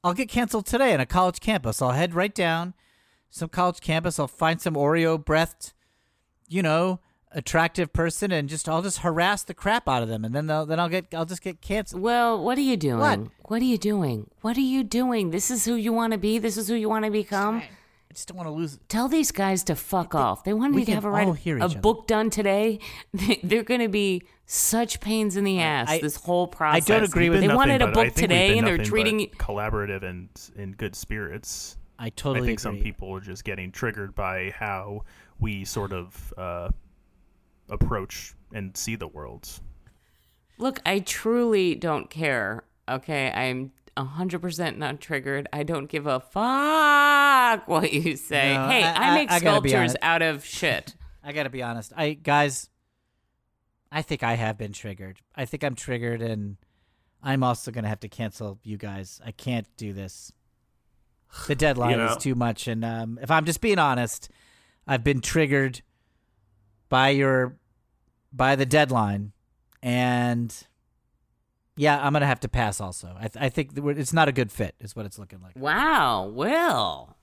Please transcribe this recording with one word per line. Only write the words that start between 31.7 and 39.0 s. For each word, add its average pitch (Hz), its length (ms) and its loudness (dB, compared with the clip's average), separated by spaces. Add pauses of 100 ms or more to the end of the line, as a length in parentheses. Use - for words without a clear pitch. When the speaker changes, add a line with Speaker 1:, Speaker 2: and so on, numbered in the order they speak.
Speaker 1:
I 117 120 -8
totally 131 340 -2
Speaker 3:
I - 60 0
think 110 100 -4
some 101 140 -6
Speaker 1:
agree. 101 100 -2
Speaker 3:
people 95 300 -8
are 95 60 -8
just 98 240 -14
getting 92 280 -8
triggered 101 420 -6
by 95 420 -4
how 101 480 -8 (360)
we 101 240 -4
sort 98 280 -6
of, 90 440 -12
uh, 87 320 -8 (1040)
approach - 640 -6 (180)
and 98 240 -10
see 113 200 -6
the 101 120 -12